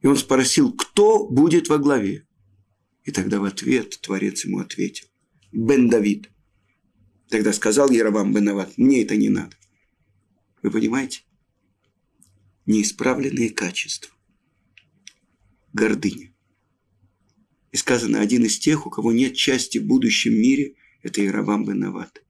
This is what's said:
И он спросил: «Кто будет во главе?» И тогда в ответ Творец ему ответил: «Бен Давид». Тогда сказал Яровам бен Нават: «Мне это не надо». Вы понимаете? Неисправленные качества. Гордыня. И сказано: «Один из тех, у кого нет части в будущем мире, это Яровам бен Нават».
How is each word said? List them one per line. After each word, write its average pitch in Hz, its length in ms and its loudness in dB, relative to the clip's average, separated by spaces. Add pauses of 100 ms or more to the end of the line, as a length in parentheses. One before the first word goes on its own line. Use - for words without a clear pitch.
И - 40 2
он 139 100 4
спросил: 131 560 2
«Кто 214 560 2
будет 160 400 2
во 151 100 2
главе?» 135 480 0 (760)
И - 60 -8
тогда 101 300 -2
в 101 40 -4
ответ 110 560 -4
Творец 98 440 -6
ему 98 140 -6
ответил: 98 480 -8 (460)
«Бен 120 360 2
Давид». 104 420 0 (960)
Тогда 107 240 0
сказал 131 380 2
Яровам 107 420 2
бен 104 120 2
Нават: 98 340 -4
«Мне 127 240 4
это 104 140 -2
не 107 120 2
надо». 95 280 -4 (1040)
Вы 127 80 0
понимаете? 113 520 -2 (1400)
Неисправленные 117 840 -2
качества. - 640 -8 (1600)
Гордыня. 104 600 -2 (1400)
И 131 40 -6
сказано: 113 440 0
«Один 117 240 2
из 104 140 -2
тех, 151 280 0
у - 40 -14
кого 113 220 -2
нет 127 220 0
части 127 440 -2
в 107 60 -4
будущем 117 500 2
мире, 135 400 2 (280)
это - 200 -4
Яровам 104 420 -2
бен 101 140 -4
Нават». 95 520 -10